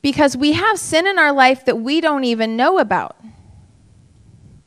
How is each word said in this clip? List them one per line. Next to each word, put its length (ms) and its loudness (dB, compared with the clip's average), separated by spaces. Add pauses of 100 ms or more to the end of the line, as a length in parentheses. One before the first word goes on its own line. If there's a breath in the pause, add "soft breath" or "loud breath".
Because 340 2
we 160 0
have 260 0
sin 280 -2
in 120 0
our 140 2
life 320 2
that 160 -2
we 220 -2
don't 220 0
even 340 -2
know 200 2
about. 380 -2 (1500 soft breath)